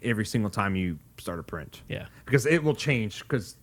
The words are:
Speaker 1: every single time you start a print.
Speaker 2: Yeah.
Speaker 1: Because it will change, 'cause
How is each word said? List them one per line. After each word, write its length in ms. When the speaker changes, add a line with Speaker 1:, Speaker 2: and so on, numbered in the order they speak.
Speaker 1:
every 200
single 260
time 260
you 240
start 220
a 20
print. 460
Speaker 2:
Yeah. 180
Speaker 1:
Because 220
it 160
will 140
change, 500
'cause 360